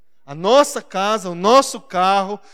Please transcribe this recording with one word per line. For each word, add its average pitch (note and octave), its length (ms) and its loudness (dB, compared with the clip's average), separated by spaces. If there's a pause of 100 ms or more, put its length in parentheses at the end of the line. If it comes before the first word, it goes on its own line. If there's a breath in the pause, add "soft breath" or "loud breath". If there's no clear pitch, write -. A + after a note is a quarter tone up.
(260)
a C#3 100 -16
nossa A#3 460 2
casa, G3 480 -6
o F3 60 -10
nosso A#3+ 440 2
carro, G3 580 -2 (160 soft breath)